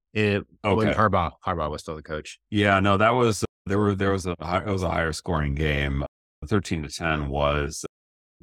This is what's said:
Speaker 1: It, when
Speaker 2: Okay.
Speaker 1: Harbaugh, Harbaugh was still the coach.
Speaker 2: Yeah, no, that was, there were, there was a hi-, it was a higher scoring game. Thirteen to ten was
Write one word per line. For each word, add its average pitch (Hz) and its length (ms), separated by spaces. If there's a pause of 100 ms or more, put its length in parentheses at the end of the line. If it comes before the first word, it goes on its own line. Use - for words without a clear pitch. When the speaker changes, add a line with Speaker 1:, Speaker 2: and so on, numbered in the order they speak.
(140)
Speaker 1:
It, 101 280 (200)
when 90 260
Speaker 2:
Okay. - 40
Speaker 1:
Harbaugh, 92 400 (120)
Harbaugh 82 260
was - 120
still 80 140
the 78 60
coach. 78 360 (120)
Speaker 2:
Yeah, 101 300
no, 101 160
that 107 140
was, 120 340 (220)
there 98 120
were, 104 160
there 98 180
was 95 140
a 90 140
hi-, 87 220
it - 80
was 95 120
a 85 80
higher 82 220
scoring 73 420
game. 71 500 (420)
Thirteen 92 360
to 69 60
ten 78 400
was 71 560 (580)